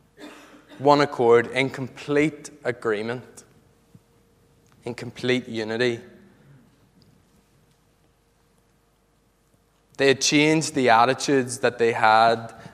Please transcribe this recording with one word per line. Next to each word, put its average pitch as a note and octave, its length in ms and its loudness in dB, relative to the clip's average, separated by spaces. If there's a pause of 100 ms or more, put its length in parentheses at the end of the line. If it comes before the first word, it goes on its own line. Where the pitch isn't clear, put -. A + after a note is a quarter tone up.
(760)
One C#3+ 240 4
accord, A#2+ 460 2
in C3 240 -4
complete D3 800 -4 (120)
agreement, A#2 800 -6 (1400)
in A#2+ 100 -10
complete B2 560 -4
unity. A2+ 520 -4 (4000)
They C3+ 120 2
had C3+ 120 0
changed D3+ 540 0
the B2 160 2
attitudes B2 680 0
that A#2+ 200 -2
they A#2+ 120 2
had A#2 640 2 (200)